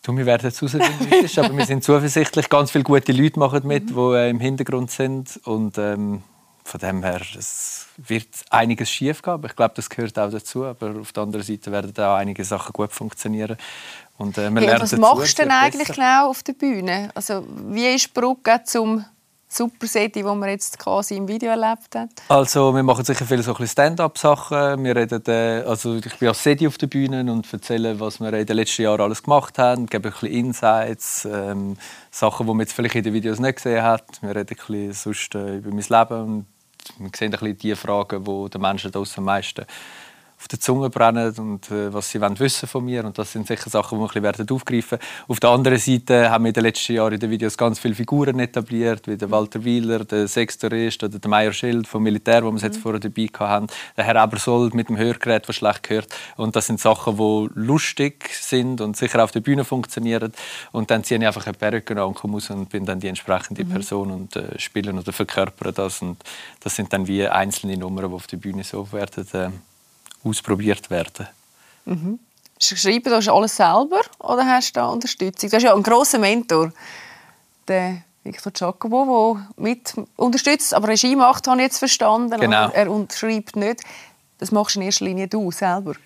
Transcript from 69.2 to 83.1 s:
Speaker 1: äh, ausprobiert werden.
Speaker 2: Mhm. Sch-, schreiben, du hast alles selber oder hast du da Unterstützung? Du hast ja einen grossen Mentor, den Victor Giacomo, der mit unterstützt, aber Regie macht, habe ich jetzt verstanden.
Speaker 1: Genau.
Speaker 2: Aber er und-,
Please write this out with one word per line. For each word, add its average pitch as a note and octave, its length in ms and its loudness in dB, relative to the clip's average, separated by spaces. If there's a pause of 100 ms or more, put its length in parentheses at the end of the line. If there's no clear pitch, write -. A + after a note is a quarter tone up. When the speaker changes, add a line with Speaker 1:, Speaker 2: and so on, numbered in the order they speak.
Speaker 1:
äh, F#2 160 -2 (760)
ausprobiert G#2 680 -2
werden. F2 340 -6 (600)
Speaker 2:
Mhm. F3+ 340 -4 (420)
Sch-, - 160 0
schreiben, A3+ 320 0
du A#3 60 4
hast G#3+ 120 2
alles A3 280 4
selber B3+ 460 4 (180)
oder B3 260 0
hast B3+ 300 2
du B3 40 0
da A#3+ 60 2
Unterstützung? G#3 640 -4
Du A3 60 2
hast A#3 80 6
ja A#3 100 8
einen G#3 80 6
grossen A#3 400 4
Mentor, G3 500 2 (960)
den F#3 360 -2 (200)
Victor - 280 -12
Giacomo, A3+ 880 0 (180)
der - 60 -8
mit A#3+ 320 -4 (200)
unterstützt, C4+ 580 2
aber G#3+ 160 4
Regie B3 260 4
macht, B3+ 320 6
habe B3+ 100 4
ich B3+ 60 4
jetzt C4 160 0
verstanden. A#3 600 2
Speaker 1:
Genau. A2 260 4
Speaker 2:
Aber - 100 -2
er G3 160 4
und-, G#3 220 -4